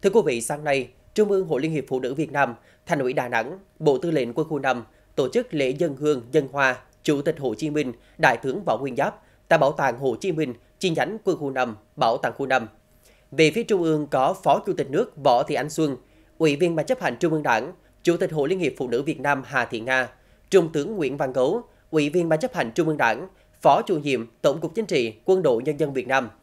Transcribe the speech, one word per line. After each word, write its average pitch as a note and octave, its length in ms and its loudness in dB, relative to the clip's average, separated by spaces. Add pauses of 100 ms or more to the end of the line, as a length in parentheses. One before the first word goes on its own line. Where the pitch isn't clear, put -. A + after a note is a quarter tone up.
Thưa G3 80 4
quý G3+ 140 4
vị, B2 160 0
sáng D3 240 4
nay, C#3 240 0 (260)
Trung G#3 160 2
ương F#3+ 160 2
Hội D#3+ 140 0
Liên D#3+ 120 -2
hiệp C#3 160 -2
Phụ C3 120 -2
nữ B2+ 140 -4
Việt D3+ 180 -4
Nam, C#3 220 0 (320)
Thành E3+ 120 -2
ủy B2+ 140 0
Đà B2+ 160 -2
Nẵng, A#2+ 300 -2 (200)
Bộ D3 200 2
Tư E3+ 120 -2
lệnh B2+ 220 -2
Quân - 160 -4
khu D3+ 100 -4
năm B2+ 260 -2 (300)
tổ C3+ 140 0
chức A3+ 260 -2
lễ C3+ 160 0
dâng C#3+ 260 -2
hương, D3 260 0 (100)
dâng C#3+ 200 2
hoa, C3+ 240 2 (260)
Chủ C#3+ 200 0
tịch D#3 180 -2
Hồ B2+ 140 -2
Chí D#3 160 -6
Minh, D3 220 -2 (260)
Đại B2+ 180 4
tướng D3+ 300 -6
Võ A2+ 140 0
Nguyên C3 160 -6
Giáp C#3 260 -2 (260)
tại E3 100 4
Bảo C#3 140 4
tàng C3 260 -2
Hồ C3 220 -2
Chí F#3+ 120 -4
Minh, C3 220 -4 (240)
chi F#3+ 120 0
nhánh D#3+ 340 -2
Quân F3+ 120 0
khu C#3 140 -6
năm, B2+ 260 -2 (200)
Bảo B2 220 2
tàng A#2+ 180 -4
khu C#3 100 -4
năm. B2+ 200 0 (640)
Về D3+ 200 4
phía A3+ 120 -4
Trung G#3 200 0
ương D#3 240 0
có D3 360 2
Phó D#3+ 240 4
Chủ F#3+ 60 -4
tịch C3 180 -4
nước F3+ 340 -2
Võ B2+ 180 4
Thị D3+ 120 -4
Ánh C3+ 160 -2
Xuân, D3+ 260 -2 (420)
Ủy D3+ 180 2
viên E3+ 200 2
Ban D3+ 100 -2
chấp B3+ 140 -2
hành C3+ 200 -2
Trung E3 120 2
ương D3+ 100 -2
Đảng, A#2+ 300 0 (300)
Chủ E3+ 140 2
tịch E3+ 160 -2
Hội D3 160 0
Liên F#3+ 100 -2
hiệp D3+ 180 0
Phụ B2+ 120 -4
nữ A#2+ 140 0
Việt C#3+ 180 -4
Nam C#3 260 0
Hà C3 180 0
Thị A#2 160 -8
Nga, B2+ 280 -2 (420)
Trung E3+ 220 4
tướng D#3+ 240 -2
Nguyễn C#3+ 200 -2
Văn C#3 160 -4
Gấu, C#3+ 300 0 (280)
Ủy D3 200 2
viên E3+ 180 0
Ban D#3+ 120 2
chấp - 140 -4
hành B2 200 -4
Trung E3 140 2
ương D3+ 80 0
Đảng, C3 320 0 (320)
Phó D#3+ 220 6
Chủ G3 160 -2
nhiệm C3 280 -2 (160)
Tổng D3+ 180 2
cục - 140 -6
Chính A3 120 -4
trị A#2+ 280 -2 (100)
Quân F#3+ 180 4
đội B2 200 2
Nhân C#3+ 180 -2
dân C#3+ 120 0
Việt B2+ 160 -4
Nam. B2+ 220 0 (120)